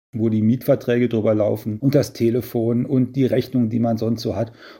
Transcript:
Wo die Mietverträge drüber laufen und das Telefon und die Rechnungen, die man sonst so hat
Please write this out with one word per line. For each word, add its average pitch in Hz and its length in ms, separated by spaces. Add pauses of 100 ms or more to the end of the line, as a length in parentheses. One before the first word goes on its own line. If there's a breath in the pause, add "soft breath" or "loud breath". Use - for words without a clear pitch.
(140)
Wo 113 140
die 110 140
Mietverträge 123 680
drüber 110 260
laufen 107 440
und 139 160
das 139 180
Telefon 117 720
und 127 320
die 135 80
Rechnungen, 123 460
die 117 80
man 117 180
sonst 110 240
so 98 160
hat 113 160 (280 loud breath)